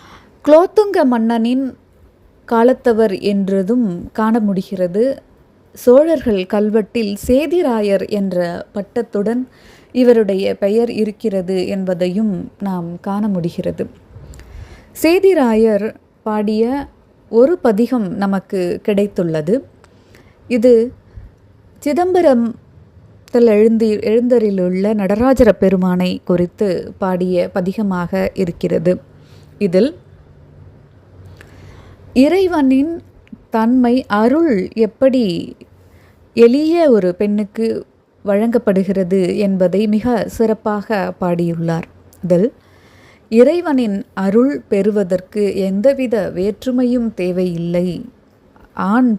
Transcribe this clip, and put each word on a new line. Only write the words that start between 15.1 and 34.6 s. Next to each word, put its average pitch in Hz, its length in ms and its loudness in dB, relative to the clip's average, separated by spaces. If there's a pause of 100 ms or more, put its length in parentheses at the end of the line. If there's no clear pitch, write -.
பாடிய 220 640 -4 (420)
ஒரு 262 280 4
பதிகம் 233 480 0 (100)
நமக்கு 196 440 -4 (240)
கிடைத்துள்ளது. 190 720 -2 (920)
இது 240 440 4 (920)
சிதம்பரத்தில் 277 1700 0
எழுந்தி-, 220 540 2
எழுந்தருளியுள்ள 208 920 0
நடராஜர 214 580 2
பெருமானை 180 580 0 (140)
குறித்து 175 760 -2
பாடிய 180 560 -2
பதிகமாக 190 800 -4
இருக்கிறது. 175 600 -2 (640)
இதில் 196 320 2 (2250)
இறைவனின் 302 800 2 (580)
தன்மை, 240 440 2 (120)
அருள் 254 500 2 (180)